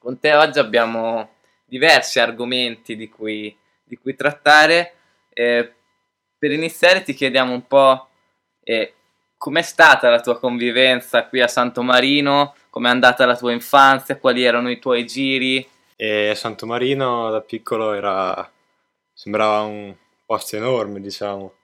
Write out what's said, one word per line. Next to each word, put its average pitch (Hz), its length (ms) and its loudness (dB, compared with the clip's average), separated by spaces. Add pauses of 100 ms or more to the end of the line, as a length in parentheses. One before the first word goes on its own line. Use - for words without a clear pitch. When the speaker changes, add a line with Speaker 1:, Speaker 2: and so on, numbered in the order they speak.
Speaker 1:
Con 127 160 -10
te 151 160 2
oggi 147 240 4
abbiamo 113 680 -2 (340)
diversi 135 560 0
argomenti 117 800 -4
di 110 100 -14
cui, 107 500 -10 (240)
di 120 140 -20
cui 135 200 -10
trattare. 151 800 2 (340)
Eh, 120 440 -2 (640)
per 147 140 -2
iniziare 175 520 0
ti 143 100 -8
chiediamo 131 400 -2
un 123 120 -8
po', 135 440 2 (540)
eh, 110 320 -4 (420)
com'è 151 240 -4
stata 147 480 4
la 120 100 4
tua 120 180 -2
convivenza 123 920 0
qui 131 100 -2
a 120 80 4
Santo 123 360 -2
Marino, 139 720 2 (160)
com'è 120 200 -2
andata 123 360 4
la 123 120 2
tua 120 160 -4
infanzia, 135 640 4
quali 127 260 0
erano 120 260 0
i 120 80 -6
tuoi 120 280 -2
giri? 131 600 -4 (300)
Speaker 2:
Eh, 107 360 -2
a 104 40 -2
Santo 110 300 -10
Marino 123 680 -4
da 110 80 -4
piccolo 110 540 -6
era, 95 580 -6 (640)
sembrava 107 480 -4
un 104 340 -12 (300)
posto 107 320 -6
enorme, 107 420 -4
diciamo. 98 540 -12 (100)